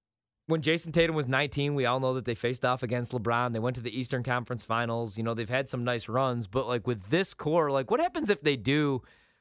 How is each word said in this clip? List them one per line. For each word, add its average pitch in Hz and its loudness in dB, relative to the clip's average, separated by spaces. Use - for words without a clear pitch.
when 160 2
Jason 160 0
Tatum 165 4
was 147 0
nineteen, 143 0
we 135 2
all 123 2
know 131 0
that 127 -6
they 117 -2
faced 123 -2
off 123 2
against 120 -2
LeBron. 120 0
They 113 -2
went 123 -2
to 120 -8
the 113 -6
Eastern 127 -2
Conference 123 -4
Finals. 117 -2
You 113 -4
know, 117 0
they've 113 -4
had 127 0
some 123 -4
nice 120 -2
runs, 120 0
but, 113 0
like, 120 -2
with 104 -4
this 180 0
core, 151 2
like, 135 0
what 240 4
happens 320 0
if 202 2
they 147 2
do 139 2